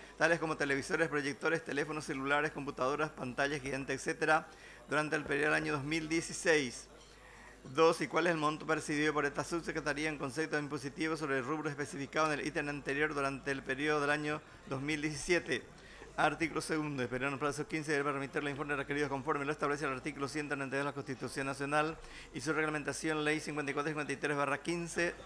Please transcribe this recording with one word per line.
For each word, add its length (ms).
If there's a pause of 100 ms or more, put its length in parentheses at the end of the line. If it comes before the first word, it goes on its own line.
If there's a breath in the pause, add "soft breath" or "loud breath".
(180 loud breath)
tales 220
como 180
televisores, 500
proyectores, 560
teléfonos 400
celulares, 460
computadoras, 580
pantallas 540
gigantes, 360
etcétera, 480 (440 soft breath)
durante 260
el 80
periodo 280
del 100
año 100
dos 120
mil 220
dieciséis. 800 (800 soft breath)
Dos, 360
¿y 80
cuál 180
es 60
el 60
monto 280
percibido 460
por 140
esta 180
subsecretaría 640
en 100
concepto 400
impositivo 580
sobre 220
el 60
rubro 240
especificado 640
en 80
el 60
ítem 220
anterior 460
durante 360
el 120
periodo 380
del 100
año 300 (280 soft breath)
dos 120
mil 200
diecisiete? 600 (540 loud breath)
Artículo 440
segundo, 420
esperar 300
un 60
plazo 240
de 60
quince 240
días 100
para 120
remitir 280
los 80
informes 260
requeridos 320
conforme 360
lo 80
establece 320
el 80
artículo 340
ciento 300
noventa 200
y 20
dos 60
de 60
la 40
Constitución 520
Nacional 500 (380 loud breath)
y 60
su 120
reglamentación, 720
Ley 160
cincuenta 300
y 40
cuatro 160
cincuenta 220
y 40
tres 200
barra 240
quince, 540 (120)